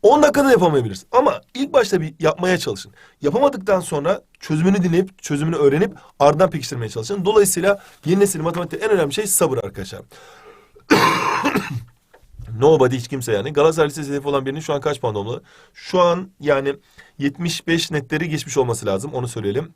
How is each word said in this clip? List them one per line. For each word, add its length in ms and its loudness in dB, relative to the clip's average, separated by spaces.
On 220 6
dakikada 240 4
da 40 6
yapamayabiliriz. 600 2
Ama 300 2
ilk 200 -6
başta 280 2
bir 180 -8
yapmaya 380 0
çalışın. 340 -8
Yapamadıktan 580 2
sonra 420 -2
çözümünü 440 2
dinleyip, 400 0
çözümünü 320 -2
öğrenip 380 2
ardından 300 4
pekiştirmeye 400 -8
çalışın. 360 -6
Dolayısıyla 540 2
yeni 140 2
nesil 220 2
matematikte 440 -4
en 60 2
önemli 220 2
şey 140 -4
sabır 300 0
arkadaşlar. 440 -10
<coughs> 300 2
Nobody, 380 4
hiç 100 -8
kimse 240 -6
yani. 220 -2
Galatasaray 360 2
Lisesi 200 -10
hedefi 180 -4
olan 180 -2
birinin 140 -6
şu 140 -6
an 80 -4
kaç 200 -4
puan 140 -4
olmalı? 280 -8
Şu 280 -2
an 280 0
yani 360 0
yetmiş 500 -4
beş 240 -2
netleri 380 -4
geçmiş 280 -4
olması 280 -2
lazım. 280 -4
Onu 140 -6
söyleyelim. 480 -6